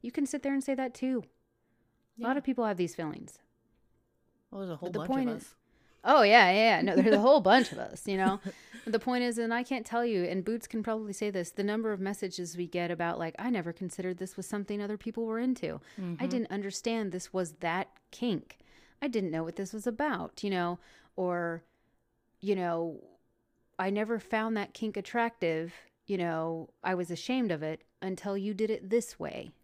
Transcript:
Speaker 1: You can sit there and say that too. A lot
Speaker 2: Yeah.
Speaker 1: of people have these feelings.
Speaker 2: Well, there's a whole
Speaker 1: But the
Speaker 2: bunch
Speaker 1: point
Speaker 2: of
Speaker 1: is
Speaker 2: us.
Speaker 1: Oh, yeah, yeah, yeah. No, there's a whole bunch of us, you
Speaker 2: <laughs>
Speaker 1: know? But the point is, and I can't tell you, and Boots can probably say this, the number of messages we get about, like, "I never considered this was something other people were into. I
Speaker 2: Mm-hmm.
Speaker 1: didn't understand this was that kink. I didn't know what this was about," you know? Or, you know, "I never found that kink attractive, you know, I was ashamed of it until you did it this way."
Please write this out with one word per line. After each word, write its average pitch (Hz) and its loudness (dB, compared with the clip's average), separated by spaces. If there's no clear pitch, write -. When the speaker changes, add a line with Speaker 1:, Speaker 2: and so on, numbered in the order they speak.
Speaker 1:
You 240 -8
can 285 0
sit 277 -4
there 277 0
and 277 0
say 277 0
that 254 -2
too. 254 0
A 233 -10
lot 240 0
Speaker 2:
Yeah. 277 2
Speaker 1:
of 277 -6
people 254 0
have 208 0
these 175 -2
feelings. - -10
Speaker 2:
Well, 196 -12
there's 190 -6
a 156 -8
whole 175 -8
Speaker 1:
But 180 -8
the 165 0
Speaker 2:
bunch 165 -4
Speaker 1:
point 262 0
Speaker 2:
of 220 -6
Speaker 1:
is 226 -12
Speaker 2:
us. - -20
Speaker 1:
Oh, 277 8
yeah, 208 10
yeah, 214 6
yeah. 160 2
No, 185 4
there's 220 8
a 208 6
whole 269 8
bunch 214 6
of - -12
us, - -10
you 196 -2
Speaker 2:
<laughs> 190 2
Speaker 1:
know? 190 2
But 220 -6
the 226 2
point 247 0
is, 240 -2
and 226 0
I 240 0
can't 240 -4
tell 233 0
you, 208 2
and 180 -2
Boots 226 -4
can 220 -4
probably 220 -4
say 208 -2
this, 185 -4
the 202 -4
number 214 0
of 202 -4
messages 185 -6
we 175 -4
get 170 -2
about, 170 -2
like, 165 -4
"I 226 -4
never 175 0
considered 180 -6
this 185 -8
was 190 -8
something 208 -4
other 208 -4
people 226 -6
were 220 -2
into. 240 -2
I - -10
Speaker 2:
Mm-hmm. 175 -4
Speaker 1:
didn't 226 -2
understand 202 -4
this 180 -10
was 180 -2
that 175 -2
kink. - -4
I 294 -2
didn't 208 -2
know 160 -2
what 165 -6
this 190 -6
was 220 -6
about," 240 -4
you 202 0
know? 180 0
Or, 175 -2
you 202 0
know, 170 -2
"I 185 0
never 214 0
found 220 -2
that 208 -6
kink 214 -6
attractive, 180 -2
you 196 -2
know, 165 -2
I 185 0
was 180 -2
ashamed 233 -2
of 156 -2
it 156 -6
until 190 -4
you 202 -4
did 208 -2
it 202 -4
this 226 0
way." - -8